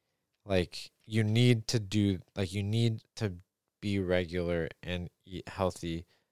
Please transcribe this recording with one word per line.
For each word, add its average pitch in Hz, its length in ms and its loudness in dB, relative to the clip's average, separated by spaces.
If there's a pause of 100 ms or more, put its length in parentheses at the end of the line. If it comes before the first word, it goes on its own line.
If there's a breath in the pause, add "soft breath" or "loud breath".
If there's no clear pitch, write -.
(460)
like, 95 460 -2 (140)
you 110 180 0
need 113 460 4
to 120 100 0
do, 101 400 2 (160)
like, 95 160 -2
you 101 120 -4
need 110 360 0 (160)
to 101 200 -4 (440)
be 98 200 -2
regular 87 680 0 (160)
and 87 260 -6 (160)
eat 92 220 -14
healthy 85 580 -4 (260)